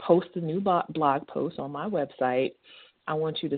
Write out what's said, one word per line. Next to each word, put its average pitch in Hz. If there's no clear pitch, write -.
post 175
a 180
new 165
bo-, 190
blog 147
post 139
on 139
my 147
website, 131
I 160
want 156
you 160
to 143